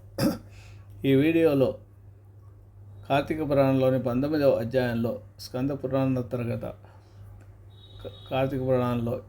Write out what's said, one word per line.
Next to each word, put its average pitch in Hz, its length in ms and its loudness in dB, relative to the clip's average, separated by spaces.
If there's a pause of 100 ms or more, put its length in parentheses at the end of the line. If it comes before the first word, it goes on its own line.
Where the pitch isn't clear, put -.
(1040)
ఈ 135 100 4
వీడియోలో 147 640 4 (1300)
కార్తీక 147 420 -2
పురాణంలోని 135 520 4
పంతొమ్మిదవ 139 480 2
అధ్యాయంలో, 117 680 0 (200)
స్కంద 131 300 -4
పురాణాంతర్గత 127 920 -2
క-, - 1700 -18
కార్తీక 135 320 -2
పురాణంలో 123 680 0